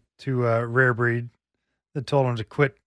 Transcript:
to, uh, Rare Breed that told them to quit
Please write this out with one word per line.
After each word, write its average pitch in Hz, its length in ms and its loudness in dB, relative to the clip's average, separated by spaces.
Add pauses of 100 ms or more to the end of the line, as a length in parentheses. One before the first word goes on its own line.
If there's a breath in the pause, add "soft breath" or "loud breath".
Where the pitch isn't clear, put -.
(200)
to, 123 280 -2
uh, 113 140 0
Rare 123 320 2
Breed 120 360 -2 (640)
that 139 140 -8
told 139 180 2
them 123 100 -2
to 110 80 -6
quit - 440 -2